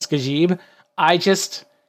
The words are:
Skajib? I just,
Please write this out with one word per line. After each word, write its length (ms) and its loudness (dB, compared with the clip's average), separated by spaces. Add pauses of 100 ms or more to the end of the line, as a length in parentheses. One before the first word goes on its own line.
Skajib? 560 -2 (380)
I 200 2
just, 480 -2 (240)